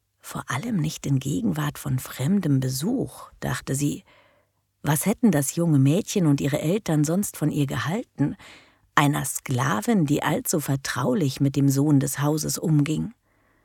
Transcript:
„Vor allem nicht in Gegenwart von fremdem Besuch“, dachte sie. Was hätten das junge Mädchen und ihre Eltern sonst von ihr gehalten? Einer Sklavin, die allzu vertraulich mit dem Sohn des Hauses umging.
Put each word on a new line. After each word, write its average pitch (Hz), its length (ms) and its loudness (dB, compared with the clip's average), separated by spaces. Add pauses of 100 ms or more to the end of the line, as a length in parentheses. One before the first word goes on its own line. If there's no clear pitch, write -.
(260)
„Vor - 240 -10
allem 208 280 -4
nicht 156 280 -4
in 139 140 2
Gegenwart 151 580 -4
von 131 220 -4
fremdem 147 640 0
Besuch“, 135 680 -4 (120)
dachte 139 340 -4
sie. 143 300 -2 (760)
Was 147 240 0
hätten 214 260 2
das 143 260 0
junge 160 220 4
Mädchen 160 480 4
und 143 120 4
ihre 135 220 0
Eltern 160 420 0
sonst 175 320 -2
von 151 160 0
ihr 147 140 0
gehalten? 147 720 -4 (580)
Einer 147 300 2
Sklavin, 165 800 0
die 143 180 0
allzu 170 380 -2
vertraulich 131 800 -2
mit 139 160 0
dem 139 100 4
Sohn 139 320 4
des 131 200 -4
Hauses 151 380 -2
umging. 156 560 0 (520)